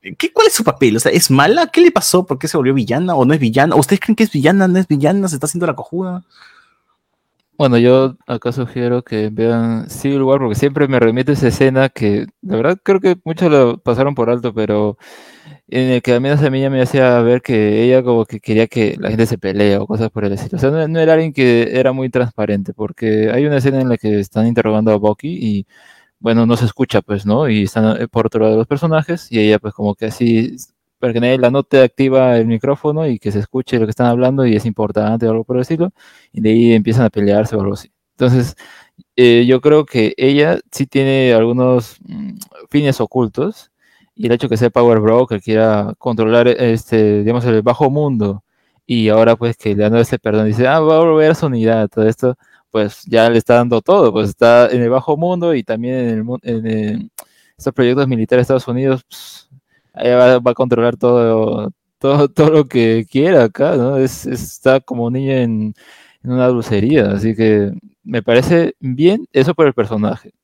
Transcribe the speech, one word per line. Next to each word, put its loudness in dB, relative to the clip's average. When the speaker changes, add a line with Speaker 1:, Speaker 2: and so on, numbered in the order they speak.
Speaker 1:
¿qué, -8
cuál 2
es 0
su -4
papel? 0
O -2
sea, 0
¿es 0
mala? 2
¿Qué 0
le 6
pasó? 0
¿Por -6
qué -8
se -4
volvió 0
villana? -2
¿O 2
no 4
es 0
villana? 2
¿Ustedes 2
creen -2
que 2
es -2
villana? 2
¿No 2
es 0
villana? 0
¿Se -6
está -6
haciendo -6
la -4
cojuda? -10
Speaker 2:
Bueno, 2
yo 4
acá -6
sugiero -4
que -6
vean -2
Civil -4
War, 2
porque -4
siempre 0
me 0
remite 0
esa 0
escena 2
que, -4
la -6
verdad, -2
creo 0
que 2
muchos -2
lo 2
pasaron -2
por -2
alto, -4
pero -2
en -2
el 0
que 0
al 2
menos 0
a 2
mí -4
ya -2
me 0
hacía 2
ver 2
que 0
ella 4
como 0
que -10
quería 0
que -2
la -6
gente 0
se -6
pelee 0
o -4
cosas -4
por -6
el -2
estilo. -8
O -6
sea, 0
no, -4
no -4
era 2
alguien 0
que 2
era 0
muy -6
transparente, -4
porque -2
hay 0
una -2
escena 0
en -2
la -2
que -2
están -2
interrogando 0
a 4
Bucky -2
y, -4
bueno, 0
no 2
se -2
escucha, -2
pues, -6
¿no? 0
Y 0
están, -2
eh, -8
por -2
otro -2
lado 2
los 0
personajes, -4
y -2
ella, 2
pues, -10
como -4
que -8
así, -2
para -4
que -2
nadie 0
la 2
note, 2
activa 2
el 0
micrófono -2
y -4
que -6
se -4
escuche -4
lo 2
que -4
están -2
hablando 0
y 2
es -2
importante -2
o 2
algo -2
por -4
el 0
estilo, -4
y -10
de 0
ahí 4
empiezan 2
a 2
pelearse 0
o -2
algo -4
así. -16
Entonces, 0
eh, 6
yo 2
creo 4
que -2
ella 2
sí -6
tiene 0
algunos, 0
mm, -12
fines 0
ocultos, -6
y -8
el 2
hecho -2
que -2
sea 0
Power 4
Broker, 2
quiera 0
controlar, 0
este, 0
digamos, -2
el 2
bajo 0
mundo, -4
y 0
ahora, 4
pues, -4
que -4
le 0
han 2
dado 2
este -2
perdón, -2
dice, 0
"Ah, 2
va 2
a 4
volver 2
a 2
su -4
unidad", 0
todo 0
esto, -2
pues, -4
ya 2
le 2
está 2
dando 2
todo, 4
pues, -2
está 4
en 0
el 0
bajo -2
mundo -2
y -2
también -6
en -4
el -4
mu-, -8
en, -6
en -6
estos -8
proyectos 0
militares 0
de 0
Estados -4
Unidos, -2
pues, -20
ella 0
va, 6
va 0
a -4
controlar 0
todo, 0
todo, 2
<laughs> -
todo 2
lo 4
que 0
quiera 2
acá, -2
¿no? -2
Es, -4
es, -8
está 0
como -8
un -4
niño -4
en, -2
en -8
una 2
dulcería, 0
así -2
que 0
me -6
parece 2
bien -2
eso 2
por -2
el 0
personaje. -4